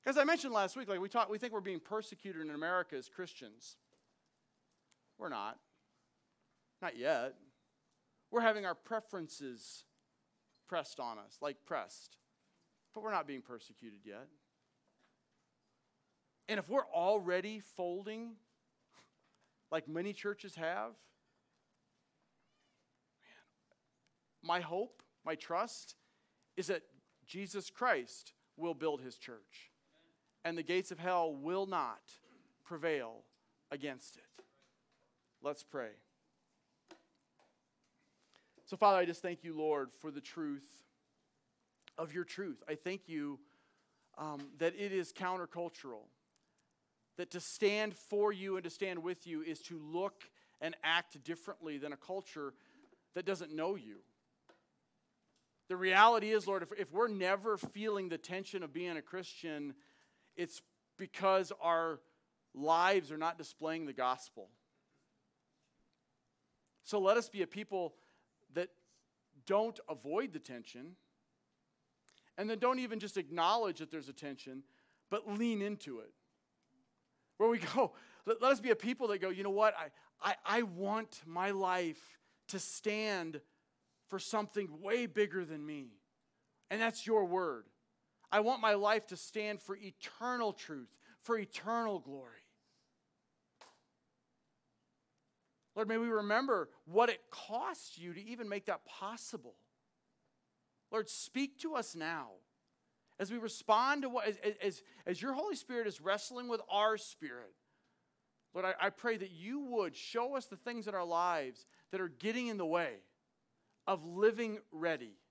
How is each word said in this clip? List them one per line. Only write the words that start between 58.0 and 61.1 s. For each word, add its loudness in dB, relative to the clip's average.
the -4
tension -6
of -10
being -4
a -6
Christian, -8
it's -6
because 2